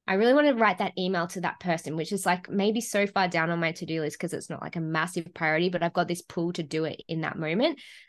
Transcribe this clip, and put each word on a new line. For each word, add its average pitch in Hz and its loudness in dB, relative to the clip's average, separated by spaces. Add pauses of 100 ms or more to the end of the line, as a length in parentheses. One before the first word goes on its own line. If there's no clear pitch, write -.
"I 190 0
really 226 6
wanna 294 6
write 214 4
that - -2
email 180 0
to 180 -8
that - -4
person," 165 -2
which 160 -4
is, 190 -2
like, 180 0
maybe 208 2
so 202 0
far 196 0
down 170 0
on 170 0
my 165 0
to-do 165 -6
list 151 -4
'cause 170 -4
it's - -8
not, 156 -8
like, 156 -10
a 175 -4
massive 160 -2
priority, 160 2
but 180 0
I've 170 0
got 175 2
this 175 -4
pull 175 -4
to 175 -4
do 156 -2
it - -6
in 160 -4
that 156 -4
moment. 196 0 (300)